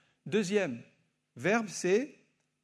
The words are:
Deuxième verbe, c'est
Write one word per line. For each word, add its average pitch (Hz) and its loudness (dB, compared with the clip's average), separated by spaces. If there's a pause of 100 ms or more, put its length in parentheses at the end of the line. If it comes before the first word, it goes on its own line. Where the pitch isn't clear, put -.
(260)
Deuxième 180 0 (540)
verbe, 202 0
c'est 202 0 (480)